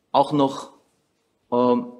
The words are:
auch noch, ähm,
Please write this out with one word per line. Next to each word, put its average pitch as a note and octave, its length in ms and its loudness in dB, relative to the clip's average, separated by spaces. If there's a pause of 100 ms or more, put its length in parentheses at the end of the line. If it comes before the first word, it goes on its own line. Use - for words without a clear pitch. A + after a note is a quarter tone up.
(120)
auch C#3 200 2
noch, C#3 400 -2 (800)
ähm, A#2+ 360 0 (120)